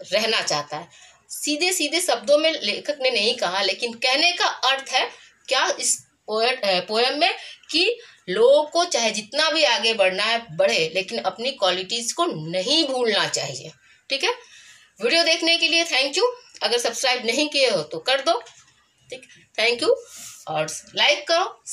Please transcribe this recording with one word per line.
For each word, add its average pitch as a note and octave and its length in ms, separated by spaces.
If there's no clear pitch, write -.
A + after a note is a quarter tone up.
रहना A3 280
चाहता D3+ 360
है। E3+ 120
सीधे D#4 440
सीधे D#4+ 280
शब्दों B3+ 360
में D#4+ 140
लेखक C#4 500
ने B3+ 80
नहीं A#3 260
कहा, F#3+ 260
लेकिन G#3+ 320
कहने C4+ 380
का F#4 140
अर्थ C4+ 440
है D4 200
क्या C#4+ 320
इस - 260
poet, A3+ 380
अ, F#3 140
poem A#3+ 400
में F#4+ 160
कि G4 280
लोगों B3 340
को E4 220
चाहे A#3 260
जितना A3 380
भी D#4 140
आगे A3+ 300
बढ़ना F#3+ 300
है A3+ 340
बढ़े, F#3+ 380
लेकिन F#3+ 240
अपनी A3+ 320
qualities G3 640
को E4+ 120
नहीं G3 640
भूलना A3+ 400
चाहिए, C#3 440
ठीक C4+ 140
है। G#4 80
वीडियो D#4 220
देखने E4 340
के E4 100
लिए E4 180
thank C#4+ 280
you। F#4 120
अगर A#3 140
subscribe A#3+ 480
नहीं C#4 240
किए C4+ 200
हो F3+ 140
तो D#3+ 160
कर C4+ 220
दो, E4+ 220
ठीक, B3+ 120
thank A#3+ 200
you। F#4 160
और D#3 200
like C4+ 320
करो, F4+ 460